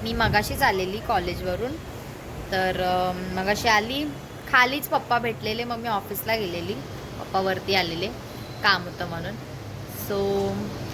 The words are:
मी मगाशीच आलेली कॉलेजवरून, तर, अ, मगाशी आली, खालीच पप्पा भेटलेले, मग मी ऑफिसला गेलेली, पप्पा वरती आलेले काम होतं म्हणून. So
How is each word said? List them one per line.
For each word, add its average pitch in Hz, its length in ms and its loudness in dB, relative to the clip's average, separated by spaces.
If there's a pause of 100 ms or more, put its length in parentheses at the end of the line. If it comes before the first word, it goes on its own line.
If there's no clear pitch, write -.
मी 226 100 -2
मगाशीच 208 480 2
आलेली 196 460 2
कॉलेजवरून, 180 640 0 (800)
तर, 185 300 2
अ, 180 300 2 (280)
मगाशी 196 280 2
आली, 226 380 4 (460)
खालीच 262 360 6
पप्पा 247 320 2
भेटलेले, 226 440 -2
मग 240 140 -4
मी 226 100 -6
ऑफिसला 208 480 0
गेलेली, 180 400 -2 (440)
पप्पा - 200 0
वरती 190 360 2
आलेले 175 340 0 (540)
काम 185 200 6
होतं 175 220 -6
म्हणून. 170 300 -6 (760)
So 202 380 2 (460)